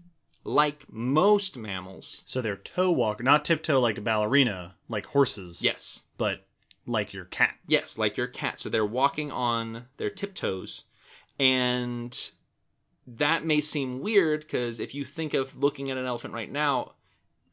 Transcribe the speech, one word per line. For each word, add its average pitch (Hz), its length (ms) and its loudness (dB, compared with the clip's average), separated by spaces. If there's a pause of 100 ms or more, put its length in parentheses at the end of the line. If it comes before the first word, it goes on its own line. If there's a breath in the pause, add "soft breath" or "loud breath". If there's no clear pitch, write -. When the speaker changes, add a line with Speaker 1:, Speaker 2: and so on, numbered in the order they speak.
(440)
Speaker 1:
like 147 460 0
most 156 680 2
mammals. 95 680 -10
Speaker 2:
So - 160 -4
they're 107 160 -2
toe 185 340 0
walk, 117 320 2
not 143 220 6
tiptoe 151 340 2
like 117 200 2
a - 40 -6
ballerina, 107 760 2 (120)
like 110 160 -2
horses. 101 580 2
Speaker 1:
Yes. - 420 -2 (120)
Speaker 2:
But 101 300 -2 (400)
like 113 260 -2
your 92 140 -10
cat. - 300 2 (100)
Speaker 1:
Yes, - 320 0
like 107 180 0
your 123 120 0
cat. - 300 -6
So 110 120 -6
they're 110 160 2
walking 135 440 0
on 113 540 -2 (140)
their 107 100 -2
tiptoes, - 760 -6 (540 soft breath)
and 123 920 0 (760)
that 147 380 -2
may 151 160 4
seem 131 400 -2
weird, 160 480 2
'cause 120 320 -2
if - 140 -4
you 143 100 -6
think 156 300 -4
of 127 220 -2
looking 139 340 0
at 131 60 -4
an 127 100 -4
elephant 120 280 -4
right 110 160 -6
now, 139 440 0 (580)